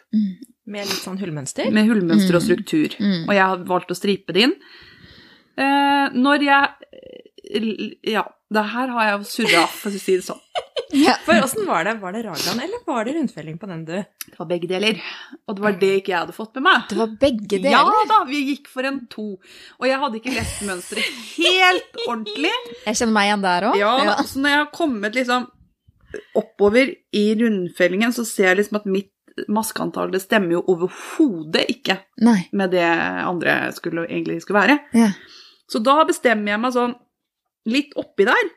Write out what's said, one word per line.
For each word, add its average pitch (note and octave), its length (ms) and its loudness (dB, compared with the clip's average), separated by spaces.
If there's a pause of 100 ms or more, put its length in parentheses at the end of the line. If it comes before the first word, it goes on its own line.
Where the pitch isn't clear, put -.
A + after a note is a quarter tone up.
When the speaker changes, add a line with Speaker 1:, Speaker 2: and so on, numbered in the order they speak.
(140)
Speaker 1:
Mhm. G#3 220 0 (340)
Speaker 2:
Med G3+ 160 -10
litt F#3+ 160 -6
sånn F#3+ 160 -10
hullmønster. F3+ 560 -6
Speaker 3:
Med G#3+ 160 4
hullmønster F#3 480 4
og E3 60 2
Speaker 1:
Mm. - 20 -2
Speaker 3:
struktur. E3 540 0
Speaker 1:
Mm. F#3+ 260 0
Speaker 3:
Og G3+ 80 0
jeg G3 140 4
har F#3 180 -4
valgt F3+ 240 -2
å F3 80 -6
stripe G3+ 340 -2
det G3 140 4
inn. D#4 80 2 (1040)
Eh, C#4 560 2
når C#4+ 320 4
jeg, C#4 240 4 (800)
eh, A3 640 -4
ja, G3+ 140 -2 (200)
det G#3+ 160 0
her A#3 300 -4
har A3+ 140 0
jeg G3+ 100 0
jo G3+ 100 -12
surra, F#3 400 2
for - 220 -10
å G3 100 -6
si F#3 180 0
det F#3 80 -8
sånn. - 140 -10 (480)
Speaker 1:
Ja. C#4 340 4
Speaker 2:
For D#4 160 4
hvordan F4 300 0
var F3+ 180 0
det? G#3 140 0
Var F#3 140 -8
det A#3 120 -6
raglan, F#3 380 -4
eller G#4 240 -8
var B3 180 -2
det B3 80 -4
rundfelling E3 460 -6
på G#3+ 100 -14
den, E3 160 -10
du? D#3+ 80 -10
Speaker 3:
Det - 460 -10
var E3 80 -8
begge F3 200 -2
deler. F#3 300 0 (500)
Og G#3+ 80 -8
det G3 60 -10
var G#3 120 2
det F#3 160 2 (100)
ikke G3 100 -4
jeg F#3 80 0
hadde E3+ 160 -4
fått - 220 -14
med C4 80 -4
meg. E4+ 260 4
Speaker 1:
Det G3+ 80 -6
var A3+ 140 0 (100)
begge G#3+ 380 0
deler? A#3 160 2
Speaker 3:
Ja C#4+ 80 6 (240)
da, G#4+ 180 4
vi C#4 140 -4 (160)
gikk - 120 -12
for B3+ 160 -8
en C4+ 240 -6
to. G#3+ 200 -10 (480)
Og - 100 -4
jeg C4 160 2
hadde A#3 160 -2
ikke B3+ 160 -6
lest A3+ 320 -6
mønstret F#3+ 400 -6 (300)
helt F#4 720 2
ordentlig. A3+ 420 -4 (380)
Speaker 1:
Jeg G#3+ 80 -2
kjenner A3+ 180 0
meg G3+ 160 4
igjen G#3 160 0
der F3+ 240 2
også. - 80 2
Speaker 3:
Ja, G#3 140 2 (120)
Speaker 1:
Ja. D#4 200 2
Speaker 3:
så - 180 -6
når C#4+ 80 2
jeg C#4+ 80 4
har D4 160 0
kommet A3 400 -2
liksom B3 320 0 (880)
oppover A3 600 2 (180)
i G#3 120 2 (100)
rundfellingen, G3+ 800 0
så A#3+ 100 -4
ser G3+ 300 2
jeg - 20 2
liksom G#3 240 0
at G3+ 80 -8
mitt G3 220 -2 (360)
maskeantall, F3+ 640 -4
det F#3 120 -2
stemmer F3 340 0
jo F3 100 -2
overhodet F3+ 1040 0
ikke - 300 -4 (180)
Speaker 1:
Nei. A3 340 4
Speaker 3:
med F#3+ 200 0
det F3+ 120 2
andre E3 880 0
skulle, E3+ 380 -6
egentlig E3 320 -6
skulle G3 240 0
være. C#4+ 140 4 (140)
Speaker 1:
Ja. A3+ 180 6 (580)
Speaker 3:
Så A#3 140 -2
da C#4 200 6
bestemmer G#3+ 520 0
jeg G#3+ 40 -2
meg B3 140 -2
sånn A#3+ 220 0 (720)
litt C#4 300 -2
oppi G3 300 -2
der, G4+ 200 2 (120)